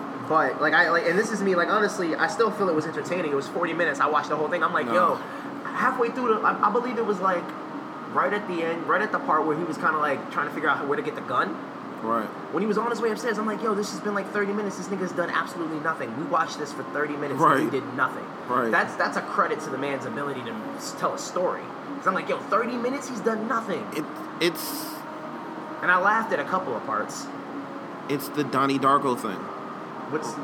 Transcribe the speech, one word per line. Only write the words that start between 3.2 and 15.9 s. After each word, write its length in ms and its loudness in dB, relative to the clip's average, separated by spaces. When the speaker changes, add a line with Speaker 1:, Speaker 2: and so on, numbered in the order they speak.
Speaker 1:
It 40 4
was 120 -2
forty 240 0
minutes. 280 2
I 60 4
watched 240 2
the 60 2
whole 120 2
thing. 140 0
I'm 100 2
like, 140 2
Speaker 2:
No. 80 0
Speaker 1:
"Yo," 240 6
halfway 360 2
through 260 2
the, 40 -2
I, 280 4
I 40 2
believe 260 0
it 80 2
was, 140 2
like, 240 2
right 180 2
at 160 -2
the 140 -2
end, 260 -2
right 140 4
at 100 -2
the 60 2
part 280 2
where 100 4
he 80 0
was 120 -2
kinda, 220 2
like, 320 0
trying 180 -2
to 60 -6
figure 140 0
out 180 2
where 100 2
to 60 0
get 120 -4
the 80 -6
gun. 340 0
Speaker 2:
Right. 240 2
Speaker 1:
When 100 2
he 40 2
was 120 2
on 120 2
his 100 -2
way 120 2
upstairs, 260 0
I'm 80 0
like, 160 -2
"Yo, 120 2
this 180 0
has 80 -6
been, 140 -2
like, 180 -2
thirty 200 0
minutes. 240 -2
This 120 -6
nigga's 240 -2
done 180 0
absolutely 500 -2
nothing. 380 -2